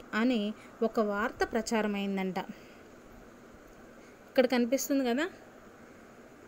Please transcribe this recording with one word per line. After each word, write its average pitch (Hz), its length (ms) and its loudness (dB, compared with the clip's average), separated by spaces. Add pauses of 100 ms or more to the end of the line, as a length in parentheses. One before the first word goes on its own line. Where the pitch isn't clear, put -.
(140)
అని 214 380 2 (300)
ఒక 226 180 2
వార్త 208 520 0
ప్రచారమైందంట. 202 840 0 (1900)
ఇక్కడ 254 160 4
కనిపిస్తుంది 262 580 2
కదా, 254 240 0 (1200)